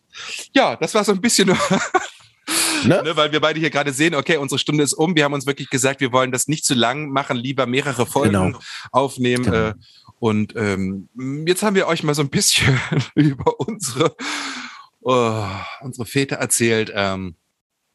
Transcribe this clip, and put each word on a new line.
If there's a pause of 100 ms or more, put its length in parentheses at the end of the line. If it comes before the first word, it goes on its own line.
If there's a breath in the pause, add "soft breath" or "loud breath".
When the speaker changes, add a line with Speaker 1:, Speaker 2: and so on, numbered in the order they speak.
(540 loud breath)
Speaker 1:
Ja,
das
war
so
ein
bisschen
<laughs>
Speaker 2:
Ne?
Speaker 1:
ne,
weil
wir
beide
hier
gerade
sehen,
okay,
unsere
Stunde
ist
um.
Wir
haben
uns
wirklich
gesagt,
wir
wollen
das
nicht
zu
lang
machen,
lieber
mehrere
Folgen
Speaker 2:
Genau. (320 loud breath)
Speaker 1:
aufnehmen,
Speaker 2:
Genau. (120)
Speaker 1:
äh, (440 soft breath)
und,
ähm, (380)
jetzt
haben
wir
euch
mal
so
ein
bisschen (180)
<laughs>
über
unsere, (880 loud breath)
äh,
unsere
Väter
erzählt.
Ähm, (580)